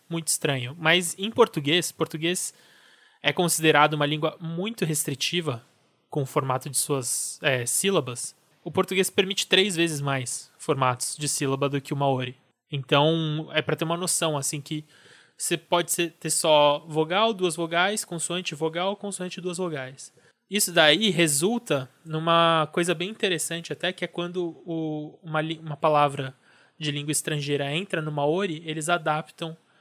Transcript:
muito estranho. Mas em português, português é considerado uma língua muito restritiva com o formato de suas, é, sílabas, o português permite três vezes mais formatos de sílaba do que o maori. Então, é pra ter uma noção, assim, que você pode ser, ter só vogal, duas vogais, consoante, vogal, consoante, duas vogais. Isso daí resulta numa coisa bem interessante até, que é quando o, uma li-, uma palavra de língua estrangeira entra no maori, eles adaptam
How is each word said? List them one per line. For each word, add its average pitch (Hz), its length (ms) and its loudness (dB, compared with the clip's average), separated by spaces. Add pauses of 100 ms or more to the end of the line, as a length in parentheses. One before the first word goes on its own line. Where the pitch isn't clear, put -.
muito 165 200 -4
estranho. 131 500 -2
Mas 170 400 2
em 196 120 -4
português, 170 640 2
português 160 640 -4 (680)
é 147 100 2
considerado 156 640 4
uma 147 120 2
língua 151 340 -2
muito 175 460 -6
restritiva 151 760 -4 (460)
com 147 140 -4
o 131 40 -2
formato 135 440 -2
de 127 80 -6
suas, - 640 -4
é, 131 240 0
sílabas, 143 680 -2 (300)
o 170 60 -8
português 185 400 0
permite 196 360 0
três 190 300 4
vezes 160 240 2
mais 139 580 -4
formatos 131 580 0
de 147 120 -4
sílaba 139 400 0
do 139 120 -2
que 135 120 -8
o 143 40 -2
maori. 131 400 0 (340)
Então, 151 800 2
é 156 80 2
pra 151 160 -2
ter 165 80 -2
uma 165 120 0
noção, 170 400 0
assim, 143 240 -4
que 151 240 -8 (520)
você - 200 -2
pode 170 360 0
ser, 170 200 -2
ter - 180 -8
só 151 580 4
vogal, 165 460 2
duas 180 220 -2
vogais, 170 480 0
consoante, 175 500 -6
vogal, 165 420 -4
consoante, 185 440 -10
duas 175 180 -6
vogais. 139 540 -8 (380)
Isso 196 220 0
daí 165 380 6
resulta 160 800 2 (160)
numa 165 680 2
coisa 175 220 0
bem 170 160 -4
interessante 170 640 -4
até, 175 200 -4
que - 120 -6
é - 40 -8
quando 175 580 -6
o, 156 560 -6
uma 156 180 -2
li-, 160 220 -4
uma 156 140 -8
palavra 143 580 2 (440)
de 151 120 -4
língua 147 220 -4
estrangeira 143 600 -2
entra 180 280 -2
no 156 100 -4
maori, 156 540 0
eles 156 220 -4
adaptam 160 680 -2 (240)